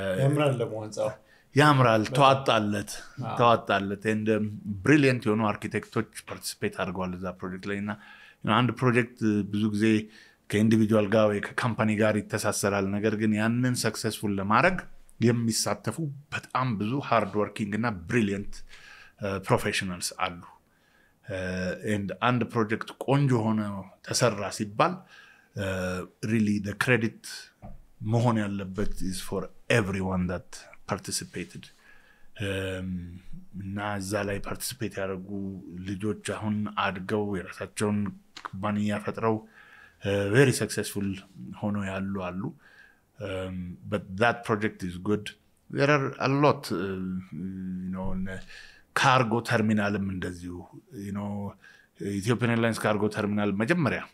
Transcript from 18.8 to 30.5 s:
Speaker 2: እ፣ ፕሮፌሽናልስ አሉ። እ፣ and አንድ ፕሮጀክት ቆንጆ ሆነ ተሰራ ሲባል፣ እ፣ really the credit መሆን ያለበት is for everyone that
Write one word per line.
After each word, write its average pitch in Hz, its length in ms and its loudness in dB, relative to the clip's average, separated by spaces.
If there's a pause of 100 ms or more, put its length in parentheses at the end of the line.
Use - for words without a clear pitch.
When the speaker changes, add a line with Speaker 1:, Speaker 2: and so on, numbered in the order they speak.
Speaker 2:
እ፣ 104 80 -4 (120)
ፕሮፌሽናልስ 95 800 0
አሉ። 90 240 -4 (840)
እ፣ 98 140 -8 (500)
and 101 200 -2 (120)
አንድ 120 260 4
ፕሮጀክት 110 420 -2 (140)
ቆንጆ 139 380 4
ሆነ 107 200 2 (420)
ተሰራ 107 400 2 (100)
ሲባል፣ 113 420 0 (640)
እ፣ 101 100 -4 (580)
really 107 360 2
the 98 160 -6
credit 113 460 2 (840)
መሆን 117 340 4
ያለበት 98 640 -2
is 92 180 -2
for 95 220 -4 (280)
everyone 92 540 2
that 90 240 -6 (340)